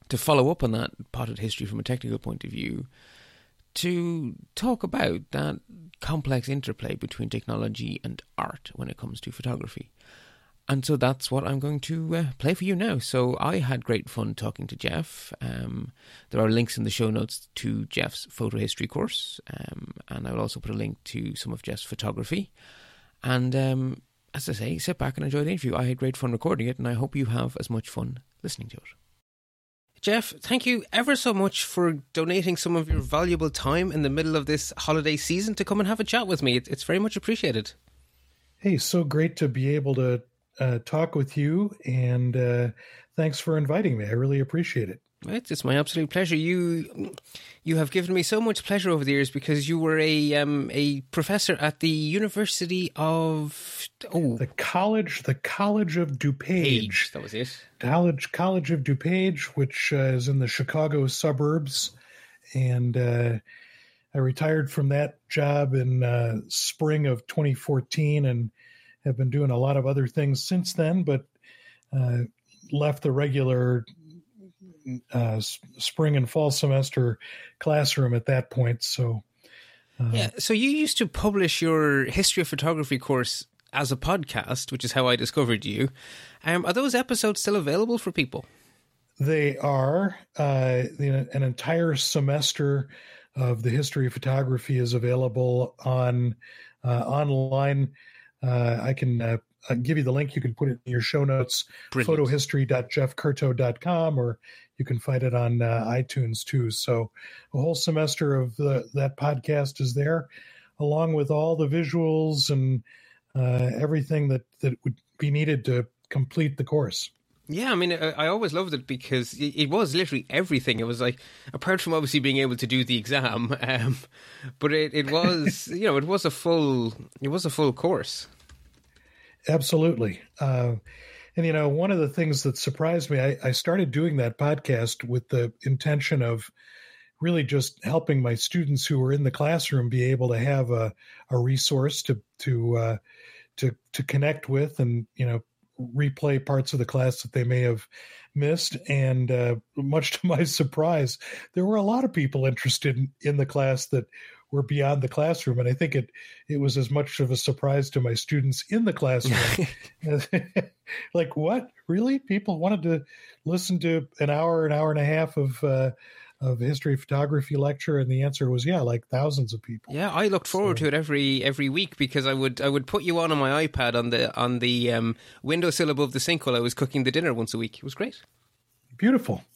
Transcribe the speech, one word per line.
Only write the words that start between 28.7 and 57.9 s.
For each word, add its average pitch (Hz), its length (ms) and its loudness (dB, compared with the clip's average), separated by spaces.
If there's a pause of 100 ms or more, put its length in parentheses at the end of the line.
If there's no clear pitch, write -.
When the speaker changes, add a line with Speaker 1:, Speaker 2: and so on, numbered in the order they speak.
Speaker 1:
to - 80 -18
it. - 40 -20 (1160)
Jeff, 220 420 0
thank 247 240 -2
you 240 260 0
ever 254 220 2
so 247 180 2
much 196 320 0
for 165 380 0 (100)
donating 175 440 0
some 170 200 0
of 160 120 0
your - 120 2
valuable 160 480 0
time 165 440 0
in 151 100 0
the 139 80 2
middle 156 260 0
of 139 100 0
this 147 300 -2
holiday 156 400 0
season 196 380 -2
to 196 100 -2
come 208 160 0
and 190 80 2
have 220 120 0
a 214 40 -2
chat 233 220 0
with 175 160 0
me. 123 140 4
It, 123 120 -4
it's - 160 -6
very 175 140 0
much 214 180 -2
appreciated. 151 560 -2 (840)
Speaker 2:
Hey, 190 220 2
so 175 260 0
great 156 320 0
to 147 120 2
be 135 260 0
able 139 200 0
to, 127 280 0 (380)
uh, 127 240 0
talk 165 300 0
with 139 220 -2
you, 175 380 0 (100)
and, 123 520 0
uh, 123 320 2 (480)
thanks 156 240 0
for 160 160 0
inviting 151 400 2
me. 107 80 -4
I 107 80 -4
really 135 280 2
appreciate 135 480 -2
it. - 120 -12 (260)
Speaker 1:
It's, 226 240 -6
it's - 140 -4
my 131 120 4
absolute 151 340 0
pleasure. 175 260 2
You, 170 760 -2 (480)
you 160 140 0
have 156 140 2
given 185 240 0
me 180 80 4
so - 200 0
much 110 220 0
pleasure 196 260 0
over 151 140 2
the 139 80 2
years 139 180 2
because 147 380 -2
you 165 100 0
were 160 200 2
a, 151 360 4
um, 143 380 0
a 143 280 0 (120)
professor 180 480 0
at 151 200 -2
the 165 80 2
University 180 1040 -2
of, 156 960 -2 (240)
oh. 143 240 2
Speaker 2:
The 127 100 -2
College, 202 760 0
the 135 120 0
College 202 640 0
of 147 220 0
DuPage. 143 200 0
Speaker 1:
Page, 131 760 0
that - 80 -10
was - 100 -12
it. 123 260 -6 (200)
Speaker 2:
College, 165 540 2